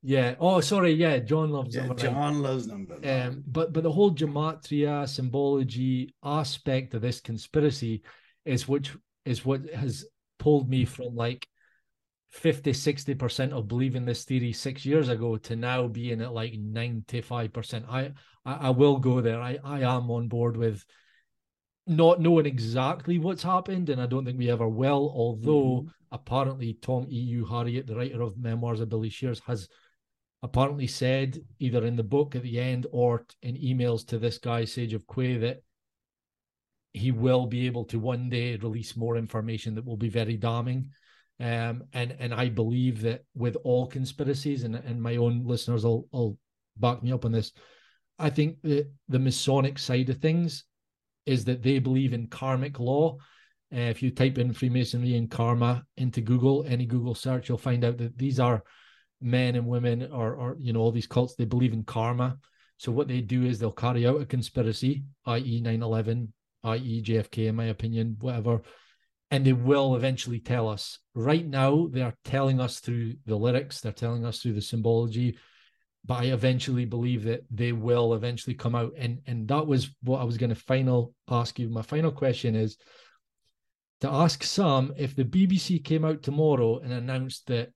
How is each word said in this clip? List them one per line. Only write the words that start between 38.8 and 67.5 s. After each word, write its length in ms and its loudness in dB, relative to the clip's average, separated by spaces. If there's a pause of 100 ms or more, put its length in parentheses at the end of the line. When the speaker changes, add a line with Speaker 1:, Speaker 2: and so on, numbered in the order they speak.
Speaker 1:
more 220 -2
information 580 -4
that 100 -8
will 120 -8
be 120 -2
very 280 -2
damning. 520 -2 (500)
Um, 440 -4 (100)
and, 260 -4
and 140 -4
I 160 0
believe 520 0
that 320 -4
with 300 -2
all 240 2
conspiracies, 760 -4
and, 120 -4
and 260 -6
my 160 -2
own 280 2
listeners 380 0
will, 280 2
will 260 -2 (400)
back 260 2
me 80 0
up 140 -2
on 60 2
this, 200 0 (640)
I 120 2
think 340 0
that 260 2 (200)
the 100 4
Masonic 580 2
side 320 0
of 80 0
things 460 0 (640)
is 200 2
that 180 0
they 160 4
believe 340 2
in 140 -4
karmic 520 -4
law. 380 2 (560)
Uh, 60 -2
if 240 -2
you 80 2
type 260 2
in 160 0
Freemasonry 640 0
and 160 0
karma 520 2 (140)
into 240 -2
Google, 460 4
any 180 0
Google 300 -2
search, 340 -4
you'll 80 0
find 260 0
out 140 0
that 180 -6
these 240 0
are 240 2 (580)
men 340 2
and 100 0
women 460 0
or, 240 -2
or, 240 -6
you 120 -2
know, 100 2
all 100 6
these 160 -2
cults, 280 2
they 100 -2
believe 280 2
in 100 -2
karma. 540 -2 (400)
So 140 -4
what 160 2
they 140 -2
do 220 0
is 140 0
they'll 140 -2
carry 340 0
out 160 4
a 40 -6
conspiracy, 800 0 (220)
i 140 0
e 220 -2
nine 200 0
eleven, 500 0 (320)
i 120 0
e 260 -4
J 160 2
F 140 0
K, 160 0
in 80 0